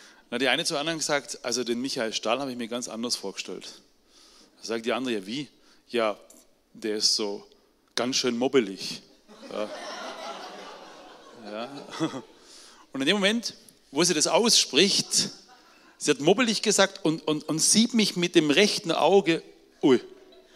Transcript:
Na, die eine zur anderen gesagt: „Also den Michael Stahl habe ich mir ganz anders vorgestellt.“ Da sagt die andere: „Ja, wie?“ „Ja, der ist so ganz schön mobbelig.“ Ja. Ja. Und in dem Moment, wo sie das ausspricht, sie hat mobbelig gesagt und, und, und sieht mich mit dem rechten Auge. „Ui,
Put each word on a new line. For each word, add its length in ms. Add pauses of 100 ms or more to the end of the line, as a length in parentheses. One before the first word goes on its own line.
(300)
Na, 60
die 120
eine 180
zur 120
anderen 200
gesagt: 440
„Also 220
den 160
Michael 320
Stahl 260
habe 120
ich 80
mir 100
ganz 180
anders 300
vorgestellt.“ 640 (800)
Da 60
sagt 180
die 80
andere: 220
„Ja, 120
wie?“ 220 (400)
„Ja, 300 (560)
der 220
ist 200
so 300 (480)
ganz 220
schön 200
mobbelig.“ 640 (500)
Ja. 180 (1800)
Ja. 800 (720)
Und 80
in 40
dem 100
Moment, 360 (380)
wo 120
sie 120
das 120
ausspricht, 1000 (680)
sie 120
hat 100
mobbelig 420
gesagt 420
und, 240
und, 180
und 120
sieht 340
mich 240
mit 180
dem 160
rechten 420
Auge. 500 (400)
„Ui, 180 (560)